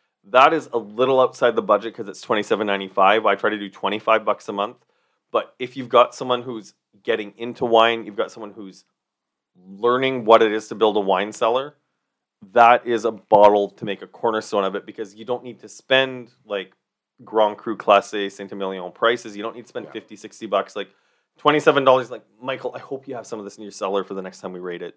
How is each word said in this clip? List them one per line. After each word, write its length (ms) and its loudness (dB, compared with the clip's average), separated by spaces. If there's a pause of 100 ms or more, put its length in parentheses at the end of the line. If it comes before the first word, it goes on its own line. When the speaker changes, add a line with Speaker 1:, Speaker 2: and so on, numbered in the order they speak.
(300)
Speaker 1:
That 220 6
is 200 -4
a 60 -2
little 420 2
outside 360 2
the 60 -2
budget 340 0
'cause 100 -10
it's 140 -14
twenty-seven 440 -2
ninety-five. 640 0
I 80 4
try 160 -2
to 80 -6
do 100 -12
twenty-five 560 -2
bucks 240 -4
a 40 -10
month. 240 -6 (560)
But 260 -4
if 180 -12
you've 120 -12
got 260 2
someone 280 -4
who's 320 -14 (280)
getting 360 -4
into 260 -8
wine, 400 4
you've 120 -14
got 140 -4
someone 220 -16
who's 320 -20 (720)
learning 680 -2
what 180 8
it 100 2
is 160 -6
to 60 -12
build 220 2
a 40 0
wine 320 -2
cellar, 420 -2 (800)
that 340 6
is 180 -2
a 80 0
bottle 580 4
to 140 -16
make 180 -8
a 40 -18
cornerstone 580 -4
of 100 -4
it 120 -8
because 280 -14
you 100 -20
don't 200 -8
need 160 -16
to 80 -20
spend, 600 -2 (140)
like, 280 -8 (520)
Grand 320 0
Cru 200 -8
Classé 540 2
Saint-Emilion 640 -10
prices. 440 -2
You 60 -12
don't 120 -10
need 80 -18
to 60 -20
spend 180 -14
Speaker 2:
Yeah. 60 -20
Speaker 1:
fifty, 240 -14
sixty 300 -16
bucks. 280 -4
Like, 140 -8 (500)
twenty-seven 460 2
dollars, 260 4
like, 140 -14 (160)
"Michael, 340 -10
I 60 -14
hope 260 -14
you 80 -12
have 120 -14
some 120 -12
of 60 -14
this 120 -14
in 60 -18
your 100 -14
cellar 320 -4
for 100 -12
the 80 -8
next 180 -14
time 120 -12
we 80 -12
raid 220 -10
it." 140 -14